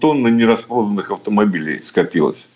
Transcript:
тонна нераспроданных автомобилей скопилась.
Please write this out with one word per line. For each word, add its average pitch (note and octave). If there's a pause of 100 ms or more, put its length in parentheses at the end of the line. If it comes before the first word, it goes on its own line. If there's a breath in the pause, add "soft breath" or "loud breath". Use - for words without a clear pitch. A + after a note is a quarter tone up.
тонна C#3+
нераспроданных A2+
автомобилей F#2+
скопилась. D#2 (180)